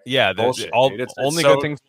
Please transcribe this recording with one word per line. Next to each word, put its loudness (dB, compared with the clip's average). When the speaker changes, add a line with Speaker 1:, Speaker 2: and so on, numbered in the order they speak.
Speaker 1:
Yeah, 2
the, -6
the -2
Speaker 2:
Bullshit, -2
Speaker 1:
all, 2
Speaker 2:
dude. -6
It's, -8
it's -4
Speaker 1:
only -2
Speaker 2:
so 6
Speaker 1:
good 0
things -8